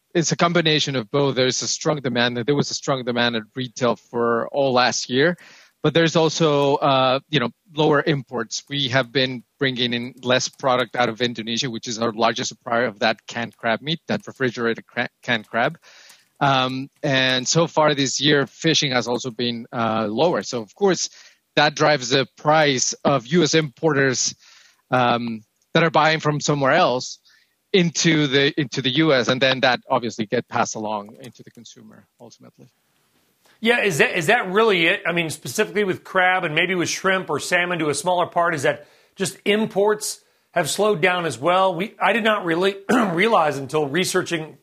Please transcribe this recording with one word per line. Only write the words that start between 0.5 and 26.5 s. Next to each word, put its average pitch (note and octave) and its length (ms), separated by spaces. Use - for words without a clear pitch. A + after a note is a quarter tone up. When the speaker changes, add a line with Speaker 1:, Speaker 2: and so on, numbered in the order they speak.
Speaker 1:
of A#2 160
both. C#3 240
There's B2+ 280
a A2+ 60
strong D3+ 320
demand. A#2+ 360
There A#2+ 180
was C#3 160
a - 40
strong C3 300
demand A#2+ 320
at G#2+ 60
retail A#2+ 420
for A#2+ 520
all C3+ 240
last B2 380
year, D3 260
but D3+ 120
there's E3 200
also, D3+ 640
uh, C3+ 520
you D3 120
know, A#2 100
lower D3+ 320
imports. B2+ 600
We C#3+ 200
have B2 220
been C3 320
bringing B2 360
in A#2+ 280
less B2 260
product B2 460
out A#2+ 140
of A2 120
Indonesia, A#2 500
which A2+ 180
is A2 100
our A#2 140
largest A2+ 380
supplier A#2 340
of G#2 160
that A2+ 260
canned A#2 300
crab A2+ 240
meat, D#3 260
that G#2 200
refrigerated A#2 600
cra-, - 220
canned A2+ 260
crab. C3+ 300
Um, C3 500
and C3 460
so D#3+ 180
far D3+ 280
this C3+ 260
year, C#3+ 260
fishing D3+ 460
has A#2+ 160
also B2 220
been, A#2+ 420
uh, A2 360
lower. B2 340
So, A#2+ 180
of - 140
course, F#3+ 340
that D3+ 180
drives C#3+ 360
the C3+ 160
price D3+ 560
of C#3 240
U E3 140
S D3+ 120
importers, C#3 800
um, A#2+ 520
that E3 100
are E3 80
buying D#3 300
from D3+ 200
somewhere C#3+ 320